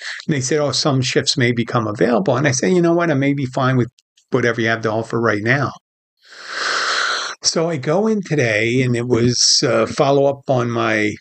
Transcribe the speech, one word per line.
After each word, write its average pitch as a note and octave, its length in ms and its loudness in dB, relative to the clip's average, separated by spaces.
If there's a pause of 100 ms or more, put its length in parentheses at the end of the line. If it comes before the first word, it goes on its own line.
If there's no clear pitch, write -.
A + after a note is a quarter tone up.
(260)
And D#3+ 80 0
they C#3 60 -2
said, D3 200 -2
"Oh, C#3+ 120 -2
some C#3 300 0
shifts B2+ 340 0
may B2 160 2
become A#2 340 0
available." A2 480 2
And C#3+ 140 0
I C3+ 40 0
said, F#3 200 0
"You F3+ 80 4
know E3+ 140 4
what? E3+ 160 0
I D3+ 40 2
may C#3 200 0
be C#3+ 100 -4
fine C3 320 0
with A#2+ 140 0 (400)
whatever A#2+ 320 0
you A2 60 0
have A2+ 140 0
to A2+ 80 -2
offer A2+ 300 -2
right A2 220 0
now." B2 300 0 (1700)
So E3 260 0
I E3+ 80 -4
go D3+ 300 0
in A3 160 -2
today, A#2 580 0
and B2 160 2
it A#2+ 120 -4
was, A#2+ 540 2
uh, A2+ 220 2
follow C#3 400 2
up C#3 240 -2
on B2 220 0
my A2 500 0